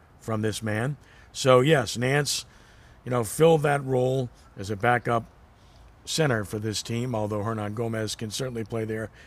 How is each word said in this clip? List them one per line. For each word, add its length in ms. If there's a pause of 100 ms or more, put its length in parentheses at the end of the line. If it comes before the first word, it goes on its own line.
(180)
from 220
this 220
man. 320 (380)
So, 260
yes, 380
Nance, 480 (580)
you 60
know, 140
filled 400
that 200
role 460 (280)
as 120
a 80
backup 480 (800)
center 400
for 140
this 220
team, 340
although 280
Hernan 300
Gomez 420
can 160
certainly 320
play 220
there 240 (180)